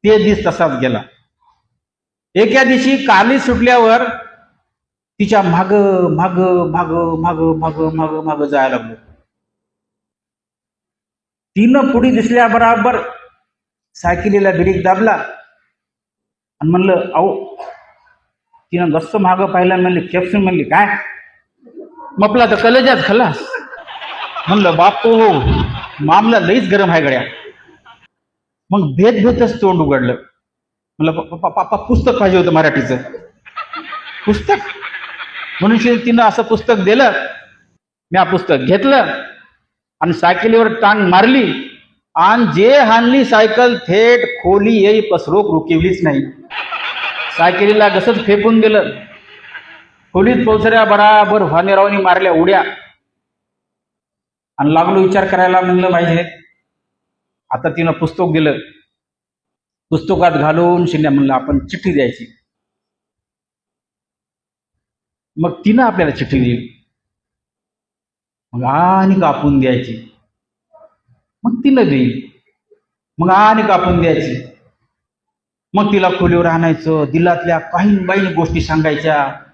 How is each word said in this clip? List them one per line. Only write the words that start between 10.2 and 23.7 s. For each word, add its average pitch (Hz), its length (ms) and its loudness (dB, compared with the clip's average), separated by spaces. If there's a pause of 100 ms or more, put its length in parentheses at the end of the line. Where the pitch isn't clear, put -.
तिनं 247 360 2
पुढे 247 180 2
दिसल्या 226 380 2
बराबर 226 500 2 (960)
सायकलीला 190 560 0
ब्रेक 175 340 0
दाबला 214 280 2 (1500)
आणि 156 100 0
म्हणलं 185 240 2 (200)
अहो, - 380 -2 (1200)
तिनं 170 220 -2
गस्त - 220 -4
मागं 185 300 2
पाहिलं 185 260 0
आणि 180 100 0
म्हणली, 180 180 0
"खेपसून," 180 420 -2
म्हणली, 180 200 0
"काय?" 202 340 0 (1200)
म्हटलं 214 320 2
तर 214 40 2
कलेजाच 247 520 2
खलास. 226 320 0 (1080)